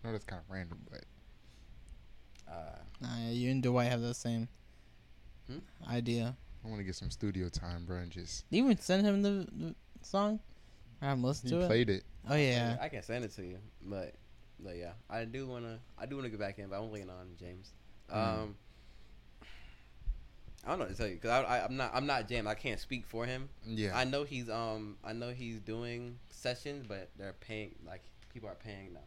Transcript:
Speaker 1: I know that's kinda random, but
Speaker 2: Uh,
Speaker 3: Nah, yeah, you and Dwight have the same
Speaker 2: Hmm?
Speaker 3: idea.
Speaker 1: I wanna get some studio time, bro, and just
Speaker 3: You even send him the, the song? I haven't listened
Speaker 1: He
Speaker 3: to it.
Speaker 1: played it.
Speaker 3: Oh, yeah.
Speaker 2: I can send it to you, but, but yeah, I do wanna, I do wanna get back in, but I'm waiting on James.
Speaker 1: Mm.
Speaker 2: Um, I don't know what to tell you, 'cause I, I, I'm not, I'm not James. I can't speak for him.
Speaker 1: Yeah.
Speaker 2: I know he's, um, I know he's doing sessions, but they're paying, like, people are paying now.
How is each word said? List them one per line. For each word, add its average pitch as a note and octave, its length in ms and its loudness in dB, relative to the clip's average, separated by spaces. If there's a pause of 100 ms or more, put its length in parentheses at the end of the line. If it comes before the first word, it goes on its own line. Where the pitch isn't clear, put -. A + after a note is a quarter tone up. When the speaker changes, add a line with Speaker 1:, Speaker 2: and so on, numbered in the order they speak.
Speaker 1:
I A2+ 40 -2
know A2+ 40 0
that's G#2+ 140 -2
kinda F2+ 220 -8
random, F2+ 300 -4 (140)
but - 120 -12 (1400)
Speaker 2:
Uh, D#2+ 280 -8 (260)
Speaker 3:
Nah, A#2+ 200 -2
yeah, A#2 100 0
you B2 180 2
and C3 140 4
Dwight B2 260 8
have A#2+ 120 4
the A#2+ 120 2
same A#2 340 0 (1000)
Speaker 2:
Hmm? C3 100 -6 (320)
Speaker 3:
idea. A#2 480 2 (260)
Speaker 1:
I A#2 60 -8
wanna G#2 140 -2
get F#2+ 120 -2
some - 140 -4
studio F#2 400 0
time, F2 360 -2
bro, F2+ 120 -2
and F2 140 -4
just - 400 -8
Speaker 3:
You A3 120 8
even B3 140 8
send F#3+ 300 6
him G3+ 160 8
the, G3+ 280 4
the - 240 -4 (280)
song? G#3 360 4 (600)
I C#3+ 60 -2
haven't C3 160 4
listened B2+ 280 2
Speaker 1:
He E3 60 6
Speaker 3:
to F3 60 6
it. F3+ 40 6
Speaker 1:
played A#2 220 8
it. F#2+ 140 4 (260)
Speaker 3:
Oh, C#3+ 60 6
yeah. B2 440 6
Speaker 2:
I D#3 100 -2
can G#2 120 -6
send A#2+ 240 -2
it F#2+ 120 -4
to G2 60 -6
you, F2+ 140 -6 (240)
but, F#2+ 320 -4 (460)
but F2+ 180 -8
yeah, F2 140 -6 (180)
I A2+ 160 -2
do C3 220 -4
wanna, A#2 320 -6 (180)
I - 80 -6
do C3+ 120 -4
wanna C3 120 -2
get G#2+ 100 -4
back G2 200 -2
in, G2 100 -6
but G2 100 -2
I'm A2 120 -4
waiting G2 180 -6
on F2+ 300 -12
James. F2+ 340 -12 (380)
Speaker 1:
Mm. - 40 0 (280)
Speaker 2:
Um, G#2 120 -6 (2000)
I - 60 -4
don't F3+ 100 2
know C3 60 2
what F#2+ 80 -4
to G2 40 -4
tell A2 100 2
you, F2+ 100 -2
'cause A2+ 120 0
I, B2 140 8
I, A2+ 220 4
I'm C3 120 0
not, C3 160 2
I'm C#3 140 2
not B2+ 200 2
James. A2+ 200 2
I G#2+ 80 2
can't A2+ 240 0
speak B2 260 -4
for A#2 220 -2
him. C3 220 -2 (180)
Speaker 1:
Yeah. G#2+ 280 2
Speaker 2:
I B2+ 80 6
know C#3 200 2
he's, B2+ 260 -4
um, A2 540 -2
I A2 100 -6
know A#2 180 -2
he's A#2+ 280 -4
doing A#2+ 580 -4 (120)
sessions, C3 580 -4
but G2 300 -6
they're G2 160 -8
paying, G#2+ 420 -6 (100)
like, F2+ 160 -10 (320)
people A2 160 -8
are F2+ 60 -8
paying G2 380 -10
now. E2 140 -12